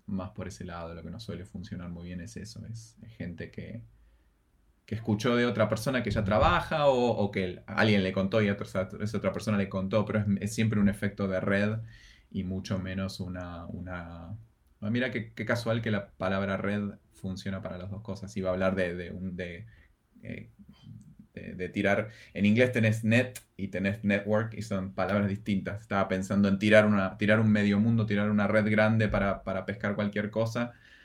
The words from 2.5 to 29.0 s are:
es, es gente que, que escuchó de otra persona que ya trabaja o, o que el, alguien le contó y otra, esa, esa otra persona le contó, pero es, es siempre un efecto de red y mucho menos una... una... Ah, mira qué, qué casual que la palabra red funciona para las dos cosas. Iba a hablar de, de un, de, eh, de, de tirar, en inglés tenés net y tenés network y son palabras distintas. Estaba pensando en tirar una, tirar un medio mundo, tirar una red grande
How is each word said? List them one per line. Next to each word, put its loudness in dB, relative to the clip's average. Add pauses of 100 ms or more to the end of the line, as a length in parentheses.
es, -16
es -18
gente -10
que, -12 (1040)
que -8
escuchó 0
de 4
otra 2
persona -2
que -2
ya 0
trabaja 2
o, 4
o 0
que 0
el, -8
alguien 4
le 0
contó 2
y 4
otra, -2
esa, -2 (120)
esa -2
otra -2
persona 0
le 0
contó, 0
pero 0
es, 0 (160)
es 0
siempre 2
un 6
efecto -2
de 0
red 2 (540)
y -4
mucho -4
menos -4
una... -8
una... -10 (520)
Ah, -4
mira 0
qué, -8
qué -8
casual 0
que -2
la -2
palabra -2
red -2 (320)
funciona -8
para -8
las -10
dos -10
cosas. -10
Iba -2
a 2
hablar 2
de, 0
de -8
un, -8
de, -10 (560)
eh, -14 (840)
de, -12
de -6
tirar, 0 (240)
en 2
inglés 6
tenés 2
net 2 (180)
y -6
tenés -2
network 2
y -8
son -4
palabras 2
distintas. -2
Estaba 0
pensando 2
en 2
tirar 8
una, 2
tirar 4
un 4
medio 4
mundo, 4
tirar 2
una 4
red 4
grande 4